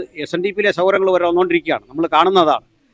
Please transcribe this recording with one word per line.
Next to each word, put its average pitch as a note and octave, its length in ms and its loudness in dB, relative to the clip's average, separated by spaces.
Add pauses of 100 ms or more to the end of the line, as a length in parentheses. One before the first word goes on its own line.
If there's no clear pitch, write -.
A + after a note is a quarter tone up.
(220)
എസ് C#3+ 120 -10
എൻ E3+ 80 -4
ഡി G3+ 120 -2
പിയിലെ G3+ 240 0
സൗരങ്ങൾ F#3+ 360 0
വരെ F3 140 0
വന്നുകൊണ്ടിരിക്കുകയാണ്, E3+ 600 0
നമ്മൾ D3+ 160 -4 (100)
കാണുന്നതാണ്. E3 500 2 (280)